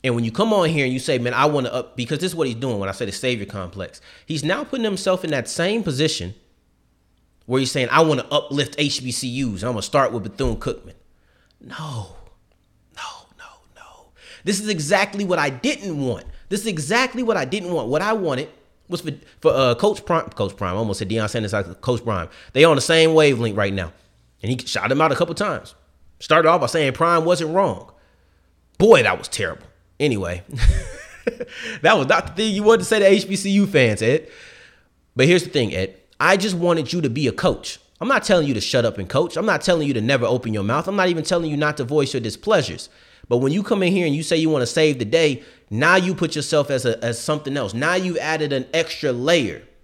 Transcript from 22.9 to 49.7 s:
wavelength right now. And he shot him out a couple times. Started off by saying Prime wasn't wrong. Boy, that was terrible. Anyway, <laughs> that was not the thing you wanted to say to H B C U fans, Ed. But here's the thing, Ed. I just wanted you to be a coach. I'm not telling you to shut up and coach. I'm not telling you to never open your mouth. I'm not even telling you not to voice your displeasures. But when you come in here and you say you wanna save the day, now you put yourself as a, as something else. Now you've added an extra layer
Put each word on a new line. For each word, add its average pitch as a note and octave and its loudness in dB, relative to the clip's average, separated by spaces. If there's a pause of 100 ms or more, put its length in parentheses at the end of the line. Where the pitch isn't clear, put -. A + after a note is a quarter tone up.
wavelength B2 4
right G2+ 0
now. F2 -6 (480)
And G#2+ -4
he B2+ -4
shot G#2 -2
him C#3 2
out D#3 2
a - 0
couple E3+ -2
times. F#3+ -6 (460)
Started D#3 4
off E3+ 4
by B2+ 0
saying D3 0
Prime E3 2
wasn't E3+ 0
wrong. D#3+ 0 (880)
Boy, F#3 10
that F#2 2
was - -14
terrible. E2 -6 (320)
Anyway, F#2+ -2
<laughs> - 0 (560)
that G3 6
was C3+ 0
not E3 2
the - -12
thing G#3+ -4
you G#3 -4
wanted A3+ 6
to F3+ -4
say A3 0
to G3 2
H G3 6
B F#3+ -4
C G3 -2
U G3+ 6
fans, B2 2
Ed. C#3 2 (880)
But C3 4
here's F3 6
the - -10
thing, A2+ 0
Ed. F#2 -4 (240)
I F3 6
just F#3+ -2
wanted E3 0
you F3 -2
to C#3 0
be C3+ 0
a G#2+ 2
coach. - -4 (220)
I'm A3 -4
not B3+ 0
telling E3+ 2
you C3+ 0
to - -2
shut B2 0
up A2 -2
and F#2 -8
coach. D#3+ -2
I'm F#3 -2
not F3 0
telling E3 2
you C#3 0
to A2 0
never A#2+ 0
open A#2 0
your G2+ -2
mouth. C3 -2
I'm G3+ -4
not F#3 2
even E3 0
telling E3+ -2
you D3 -2
not D3+ -2
to C3+ -4
voice C#3 0
your B2 -4
displeasures. A2+ -2 (400)
But B2 2
when C3+ 2
you G3+ 0
come G3+ 0
in F3+ 2
here F3+ 0
and C#3+ 0
you D#3 -2
say E3+ 0
you D#3+ 2
wanna C3+ 2
save D3+ 2
the A2+ -2
day, D3+ 2 (260)
now D3+ 4
you F#3 2
put D#3 -4
yourself D3 0
as C3 -2
a, A#2 0
as A#2 -2
something C#3+ -4
else. G#2+ -4
Now D3 0
you've F#3 -2
added D3 -2
an B2+ -2
extra D#3 -2
layer B2+ 0 (220)